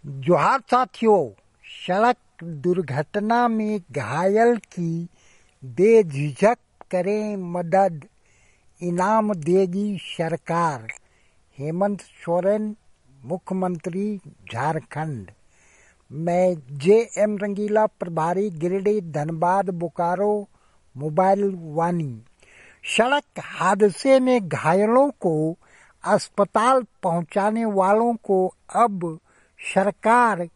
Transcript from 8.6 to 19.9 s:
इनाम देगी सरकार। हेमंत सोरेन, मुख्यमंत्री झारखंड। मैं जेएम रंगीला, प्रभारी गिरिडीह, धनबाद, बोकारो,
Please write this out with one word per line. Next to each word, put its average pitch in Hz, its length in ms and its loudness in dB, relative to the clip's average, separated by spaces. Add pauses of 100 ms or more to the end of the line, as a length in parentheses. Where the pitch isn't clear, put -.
इनाम 202 520 0
देगी 185 680 0
सरकार। 165 880 -4 (720)
हेमंत 175 420 -2
सोरेन, 208 760 -2 (500)
मुख्यमंत्री 185 960 -6 (340)
झारखंड। 147 760 -6 (800)
मैं 175 440 0 (220)
जेएम 208 600 2
रंगीला, 208 480 -2
प्रभारी 180 640 -4
गिरिडीह, 185 520 -2
धनबाद, 165 680 0
बोकारो, 180 800 -2 (500)